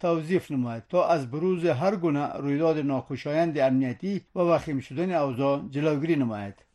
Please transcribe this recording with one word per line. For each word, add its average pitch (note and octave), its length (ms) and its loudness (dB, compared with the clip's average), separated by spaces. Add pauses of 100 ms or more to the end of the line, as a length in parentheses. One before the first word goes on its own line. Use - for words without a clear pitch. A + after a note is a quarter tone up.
توظیف E3+ 500 0
نماید A#2+ 380 -4
تا F3 200 2
از C#3+ 220 0
بروز E3+ 340 0
هر E3+ 320 2
گونه D3+ 360 0
رویداد D3+ 460 0
ناخوشایند C#3+ 800 -2
امنیتی C3+ 640 0 (140)
و F#3+ 60 0
وخیم D#3+ 400 2
شدن E3+ 340 -4
اوضاع C#3 460 0 (100)
جلوگیری D3+ 460 0
نماید. G#2+ 360 -2 (220)